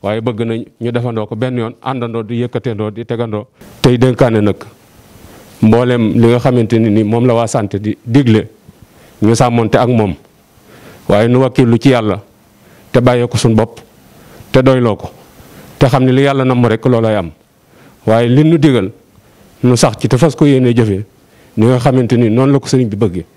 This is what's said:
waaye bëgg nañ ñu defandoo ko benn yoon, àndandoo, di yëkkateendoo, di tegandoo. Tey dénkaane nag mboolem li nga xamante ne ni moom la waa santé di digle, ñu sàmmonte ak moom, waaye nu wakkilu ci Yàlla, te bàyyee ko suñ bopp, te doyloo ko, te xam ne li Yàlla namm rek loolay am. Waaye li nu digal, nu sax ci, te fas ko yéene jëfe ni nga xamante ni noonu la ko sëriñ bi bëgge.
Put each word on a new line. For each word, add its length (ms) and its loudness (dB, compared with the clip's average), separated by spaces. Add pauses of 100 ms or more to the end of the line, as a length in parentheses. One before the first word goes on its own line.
waaye 180 -4
bëgg 240 -4
nañ 200 -6 (160)
ñu 100 -6
defandoo 360 -6
ko 80 -10
benn 220 -6
yoon, 240 -6
àndandoo, 420 -8
di 200 -10
yëkkateendoo, 480 -8
di 140 -14
tegandoo. 420 -8 (340)
Tey 160 2
dénkaane 440 2
nag 160 -2 (1040)
mboolem 520 2
li 140 4
nga 120 2
xamante 400 0
ne 100 0
ni 140 2
moom 220 0
la 80 2
waa 140 0
santé 320 -4
di 260 -6
digle, 420 0 (760)
ñu 140 2
sàmmonte 420 0
ak 120 0
moom, 240 0 (960)
waaye 200 2
nu 140 2
wakkilu 360 2
ci 120 2
Yàlla, 320 0 (720)
te 100 2
bàyyee 260 2
ko 100 -6
suñ 180 0
bopp, 240 -2 (720)
te 100 2
doyloo 340 2
ko, 140 -14 (680)
te 80 4
xam 180 0
ne 60 2
li 100 2
Yàlla 240 0
namm 200 2
rek 200 0
loolay 300 0
am. 160 -6 (760)
Waaye 240 2
li 140 4
nu 140 2
digal, 340 2 (720)
nu 120 4
sax 240 0
ci, 80 -4
te 100 0
fas 180 2
ko 100 2
yéene 280 2
jëfe 300 0 (540)
ni 80 2
nga 140 4
xamante 360 0
ni 140 2
noonu 240 2
la 60 2
ko 80 -14
sëriñ 200 0
bi 80 -6
bëgge. 300 -4 (120)